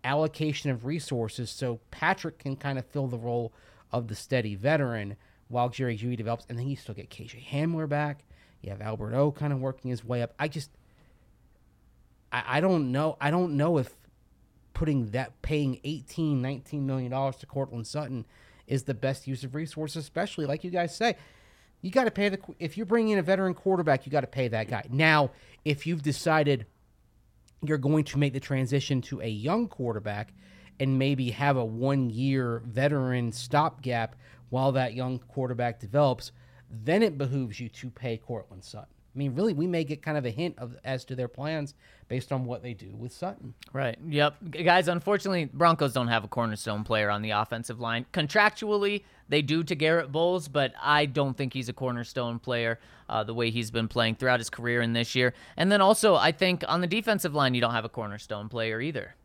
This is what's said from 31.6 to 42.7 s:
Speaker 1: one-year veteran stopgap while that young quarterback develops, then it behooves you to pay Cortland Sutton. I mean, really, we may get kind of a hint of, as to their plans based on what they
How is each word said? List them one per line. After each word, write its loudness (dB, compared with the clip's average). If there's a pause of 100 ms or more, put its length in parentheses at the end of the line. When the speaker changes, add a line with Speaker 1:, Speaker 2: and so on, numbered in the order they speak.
Speaker 1:
one-year 0
veteran 0
stopgap 0 (340)
while 2
that 0
young -4
quarterback -4
develops, 2 (380)
then 2
it 2
behooves -2
you -8
to -12
pay -6
Cortland -10
Sutton. -16 (260)
I -6
mean, -2
really, 2
we 0
may 0
get -6
kind -2
of -2
a 0
hint -4
of, -10
as -4
to -8
their -4
plans -6 (340)
based -4
on -2
what -6
they -10